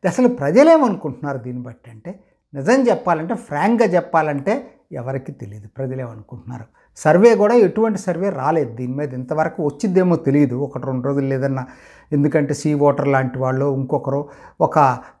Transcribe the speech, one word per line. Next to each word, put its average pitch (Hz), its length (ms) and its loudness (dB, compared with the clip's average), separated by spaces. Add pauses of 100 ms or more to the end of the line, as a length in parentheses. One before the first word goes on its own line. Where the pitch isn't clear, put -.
అసలు 247 200 2
ప్రజలేమనుకుంటున్నారు 196 1080 2
దీన్ని 123 240 -12
బట్టి 123 280 -18
అంటే, 139 300 -18 (340)
నిజం 233 340 2
చెప్పాలంటే, 175 460 0
ఫ్రాంక్గా 208 540 0
చెప్పాలంటే 170 840 -2 (180)
ఎవరికి 135 400 -8
తెలియదు 104 440 -18
ప్రజలేమనుకుంటున్నారు. 123 880 -10 (320)
సర్వే 208 380 6
కూడా 208 200 2
ఎటువంటి 220 440 2
సర్వే 185 320 -4
రాలేదు 135 460 -2
దీని 127 180 -8
మీద, 139 200 -6
ఇంతవరకు 156 500 -4
వచ్చిద్దేమో 180 520 2
తెలియదు 139 380 2
ఒకటి 139 320 -6
రెండు 127 200 -4
రోజులు 139 200 -2
లేదన్నా. 135 400 -2 (460)
ఎందుకంటే 143 420 2
సీ 151 200 -2
ఓటర్ 143 340 2
లాంటి 131 300 0
వాళ్ళు 131 360 -2
ఇంకొకరు 139 540 -4 (320)
ఒక 160 180 2 (420)